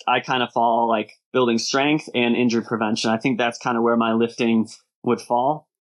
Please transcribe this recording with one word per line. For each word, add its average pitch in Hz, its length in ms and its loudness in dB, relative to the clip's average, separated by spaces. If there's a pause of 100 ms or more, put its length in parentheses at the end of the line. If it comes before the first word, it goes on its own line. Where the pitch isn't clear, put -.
I 123 120 2
kinda 123 320 -2
fall, 117 380 2
like, 110 220 -2 (200)
building 120 280 2
strength 143 560 0
and 120 200 2
injury 117 280 0
prevention. 110 480 -2
I 113 60 0
think 127 200 -2
that's 117 220 -2
kinda 120 220 -2
where 117 140 2
my 113 180 0
lifting 113 540 0 (360)
would 120 180 0
fall. 131 480 -2 (160)